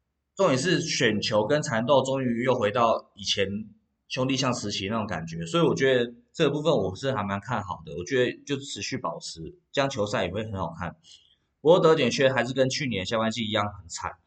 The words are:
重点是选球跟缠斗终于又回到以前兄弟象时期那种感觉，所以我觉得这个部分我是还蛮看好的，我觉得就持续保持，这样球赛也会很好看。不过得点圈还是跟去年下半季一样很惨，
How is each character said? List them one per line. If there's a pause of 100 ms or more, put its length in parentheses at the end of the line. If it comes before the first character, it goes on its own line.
(340)
重
点
是
选
球
跟
缠
斗
终
于
又
回
到
以
前 (600)
兄
弟
象
时
期
那
种
感
觉，
所
以
我
觉
得 (180)
这
个
部
分
我
是
还
蛮
看
好
的，
我
觉
得
就
持
续
保
持， (200)
这
样
球
赛
也
会
很
好
看。 (640)
不
过
得
点
圈
还
是
跟
去
年
下
半
季
一
样
很
惨， (140)